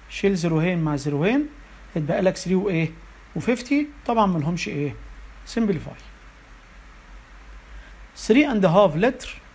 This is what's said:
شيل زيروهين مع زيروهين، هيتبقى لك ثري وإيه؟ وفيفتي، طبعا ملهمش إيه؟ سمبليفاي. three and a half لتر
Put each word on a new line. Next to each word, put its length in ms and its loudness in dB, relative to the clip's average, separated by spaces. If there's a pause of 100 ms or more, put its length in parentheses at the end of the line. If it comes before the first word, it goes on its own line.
شيل 260 0
زيروهين 460 0
مع 140 0
زيروهين، 520 0 (480)
هيتبقى 260 -2
لك 160 2
ثري 180 -2
وإيه؟ 340 0 (460)
وفيفتي، 520 -2 (180)
طبعا 200 2
ملهمش 420 -2
إيه؟ 280 -4 (500)
سمبليفاي. 480 -2 (2250)
three 260 6
and 120 2
a 40 6
half 260 6
لتر 460 -2 (140)